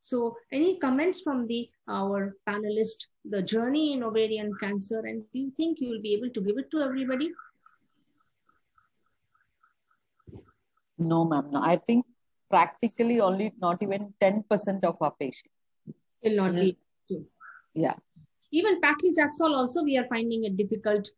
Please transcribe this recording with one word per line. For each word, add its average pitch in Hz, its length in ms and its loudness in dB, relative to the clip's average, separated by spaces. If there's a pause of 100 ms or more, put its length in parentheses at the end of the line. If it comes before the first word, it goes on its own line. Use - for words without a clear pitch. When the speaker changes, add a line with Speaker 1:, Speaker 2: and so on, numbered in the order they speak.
Speaker 1:
So 233 340 -2 (160)
any 339 280 2
comments 294 420 2
from 254 240 -2
the, 233 240 -4 (180)
our 196 480 -2 (100)
panelist, 214 600 -2 (180)
the 202 160 -2
journey 262 540 0
in 254 80 -2
ovarian 220 580 0
cancer, 202 460 -4
and 220 160 -8 (100)
do 247 60 -6
you 269 180 -4
think 320 240 -2
you 254 80 -4
will 220 140 -6
be 208 100 0
able 220 160 0
to 240 140 -4
give 208 160 0
it 269 140 -8
to 311 100 0
everybody? 262 500 -2 (3750)
Speaker 2:
No, 165 260 2
ma'am. 147 280 0
No, 139 100 -2
I 170 140 4
think 233 280 2 (460)
practically 233 720 2
only 196 380 2
not 180 240 -2
even 202 380 -4
ten 208 280 4
percent 196 360 0
of 170 160 0
our 147 180 2
patients. - 320 -8 (720)
Speaker 1:
Will 220 140 2
not 190 160 2
Speaker 2:
Mm. 175 80 2
Speaker 1:
be 190 80 6
able 180 100 -2 (300)
to. 160 180 -8 (480)
Speaker 2:
Yeah. 160 200 0 (580)
Speaker 1:
Even 359 280 2
paclitaxel 320 720 2
also, 254 300 0
we 277 160 2
are 247 80 0
finding 226 380 -2
it 202 120 -2
difficult 208 600 0